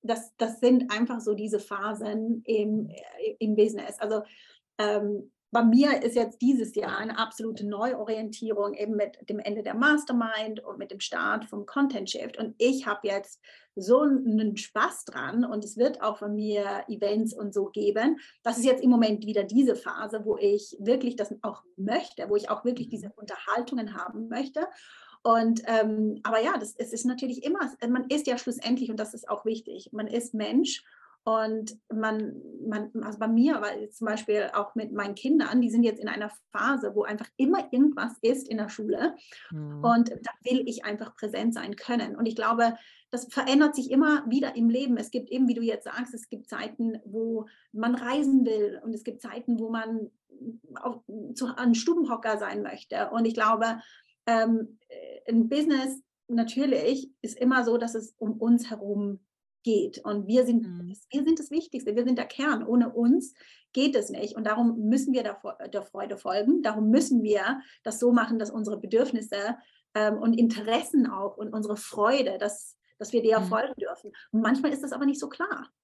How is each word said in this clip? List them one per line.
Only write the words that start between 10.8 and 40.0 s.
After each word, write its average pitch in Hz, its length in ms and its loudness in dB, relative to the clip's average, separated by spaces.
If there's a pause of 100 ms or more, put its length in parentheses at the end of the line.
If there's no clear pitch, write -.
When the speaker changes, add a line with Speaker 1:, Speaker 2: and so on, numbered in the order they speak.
Speaker 1:
dem 196 100 -14
Start - 460 -4
vom 208 220 -10
Content 247 420 -2
Shift. - 300 -8
Und - 180 -8
ich 262 300 2
habe 208 200 -4
jetzt 196 320 -6 (360)
so 208 260 4
einen 220 560 2
Spaß - 480 -4
dran 233 400 -2
und 214 180 -6
es - 140 -12
wird 247 240 0
auch 214 160 -2
von 208 160 -6
mir 208 540 -4
Events 214 480 -2
und 208 180 -8
so 196 140 0
geben. 214 500 2 (240)
Das 240 160 -2
ist 233 80 0
jetzt 262 180 4
im 254 60 6
Moment 220 380 4
wieder 208 160 0
diese 240 320 4
Phase, 214 500 -8
wo 214 120 0
ich 202 420 0
wirklich 240 380 0
das 208 260 -6
auch - 180 -8 (160)
möchte, - 520 -4
wo 208 60 2
ich 208 140 0
auch - 160 -4
wirklich 247 240 -2
Speaker 2:
Mhm. - 0 -
Speaker 1:
diese 208 260 -10
Unterhaltungen 214 800 -6
haben 208 340 -10
möchte. 277 380 -4 (560)
Und, 226 440 4
ähm, 214 560 2
aber 220 180 2
ja, 330 160 0
das, 214 200 -8
es 233 160 -8
ist 226 120 -6
natürlich 247 380 -4
immer, 320 280 -2 (180)
man 254 200 0
ist 294 180 0
ja 247 100 0
schlussendlich, 247 540 -2
und 214 80 -6
das 214 140 -6
ist - 160 -18
auch - 160 -6
wichtig, - 480 -6
man 214 140 -6
ist 233 260 -4
Mensch 220 500 0 (400)
und 220 540 -2 (160)
man, 220 480 -2 (260)
man, 214 240 -4 (100)
also 208 180 -10
bei 220 100 -2
mir 240 320 4
war 208 160 -4
jetzt 208 220 -12
zum 226 80 -4
Beispiel 208 460 0
auch 208 220 -2
mit 220 160 -4
meinen 202 240 -4
Kindern, 269 460 4
die 233 80 4
sind 233 140 6
jetzt 226 180 2
in 208 80 -6
einer 208 200 -6 (220)
Phase, 214 440 0
wo 208 80 2
einfach 214 340 -6
immer 330 340 2
irgendwas 254 500 4
ist 254 280 2
in 220 80 -4
der 214 120 -4
Schule 302 460 -2 (360)
Speaker 2:
Mhm. 147 320 -8
Speaker 1:
und 233 280 6